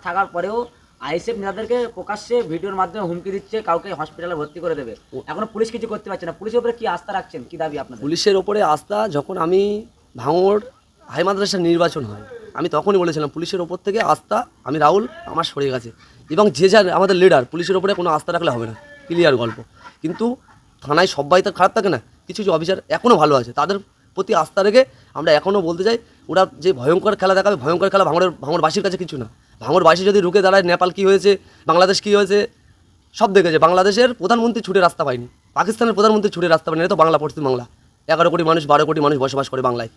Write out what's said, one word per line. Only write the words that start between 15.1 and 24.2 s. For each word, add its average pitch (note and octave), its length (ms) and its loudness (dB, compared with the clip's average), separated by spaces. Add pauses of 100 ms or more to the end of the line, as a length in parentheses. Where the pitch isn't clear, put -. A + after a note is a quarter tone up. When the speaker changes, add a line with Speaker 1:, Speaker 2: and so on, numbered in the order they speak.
Speaker 2:
আমার E3 180 -4
সরে C#3+ 260 -4
গেছে, A#2 220 -8 (380)
এবং G3 200 4
যে D3+ 180 2
যার F#3+ 220 6
আমাদের F#3 260 2
লিডার, F3 280 6
পুলিশের F3 320 -4
ওপরে G3 180 -2
কোনো F3 160 -2
আস্থা D3+ 220 -2
রাখলে E3 180 -2
হবে A#2 160 -4
না, A2 80 -12 (320)
ক্লিয়ার E3+ 300 2
গল্প। A#2 260 -4 (400)
কিন্তু A3 340 -4 (460)
থানায় D#3 240 2
সবাই F3+ 360 2
তো G3 100 -4
খারাপ F#3+ 220 0
থাকে G3+ 140 0
না, D#3+ 100 -2 (280)
কিছু G3 160 -10
কিছু F#3+ 100 0
অফিসার E3 240 -2 (120)
এখনও A3+ 280 2
ভালো D3+ 180 4
আছে, A#2+ 180 0
তাদের E3+ 260 -2 (360)
প্রতি G3+ 200 -2